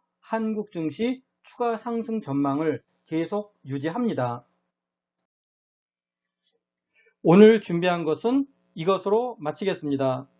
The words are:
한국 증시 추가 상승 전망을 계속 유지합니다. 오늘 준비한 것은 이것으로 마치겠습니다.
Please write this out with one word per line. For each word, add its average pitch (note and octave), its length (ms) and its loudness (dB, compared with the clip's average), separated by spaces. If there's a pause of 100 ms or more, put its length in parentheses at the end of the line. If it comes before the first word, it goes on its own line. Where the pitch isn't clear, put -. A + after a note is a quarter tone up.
(200)
한국 A3 500 -6
증시 G3+ 520 -4 (200)
추가 A#3+ 340 -4
상승 A3+ 460 -6
전망을 C#3+ 600 -2 (220)
계속 E3 500 -6 (120)
유지합니다. C#3 800 -4 (2750)
오늘 G#3+ 380 8
준비한 F3 440 -2
것은 A#3 420 0 (280)
이것으로 G3 640 -2
마치겠습니다. C#3+ 1000 -4